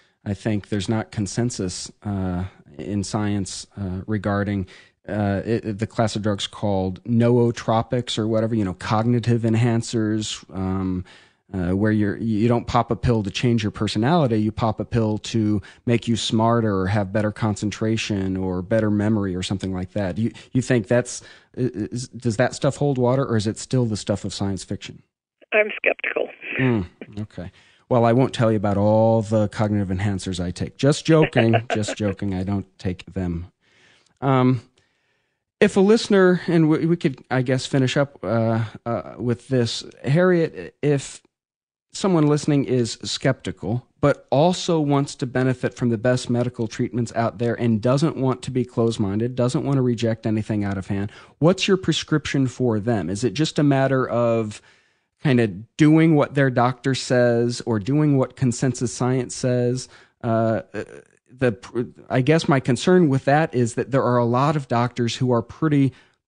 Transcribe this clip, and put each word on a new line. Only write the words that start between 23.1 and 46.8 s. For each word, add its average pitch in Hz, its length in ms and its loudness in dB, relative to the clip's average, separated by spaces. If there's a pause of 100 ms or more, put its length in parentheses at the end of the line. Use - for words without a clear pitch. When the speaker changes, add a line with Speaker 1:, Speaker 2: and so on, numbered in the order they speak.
Speaker 1:
or 113 140 0
is 101 80 0
it 107 140 -4
still 127 260 -2
the 107 100 -2
stuff 104 300 -4
of 95 80 -8
science 98 300 -4
fiction? - 400 -12 (500)
Speaker 2:
I'm 214 240 2
skeptical. - 520 -4 (300)
Speaker 1:
Mm, 117 280 0 (340)
okay. 92 300 -12 (380)
Well, 117 160 4
I 117 80 4
won't 139 200 2
tell 113 180 2
you 107 60 2
about 101 200 0
all 110 440 4
the 107 280 0
cognitive 101 460 -2
enhancers 95 480 -4
I 87 60 -4
take. - 280 -8
Just 143 280 2
joking. 123 500 4 (120)
<laughs> - 80 -4
Just 107 200 -4
joking. 101 380 -4
I 92 100 -2
don't 98 220 -2 (140)
take 92 260 -8
them. 87 460 -6 (680)
Um, 127 420 2 (1000)
if 208 160 2
a 196 40 6
listener, 190 680 4
and 160 200 4
we, 156 200 2
we 170 100 2
could, 135 320 -4
I 127 140 0
guess, 127 240 -2
finish 131 280 2
up, 143 280 0
uh, 113 420 0 (220)
uh, 95 320 -6
with 117 300 -4
this. 120 360 0 (180)
Harriet, 165 760 2
if 143 400 -2 (720)
someone 170 340 2
listening 147 380 2
is 120 380 0
skeptical, - 840 -4 (140)
but - 280 0
also 170 500 2
wants 143 360 0
to 139 100 -8
benefit 127 500 -2
from 123 140 -2
the 113 80 0
best 123 320 0
medical 120 380 -2
treatments 117 480 -4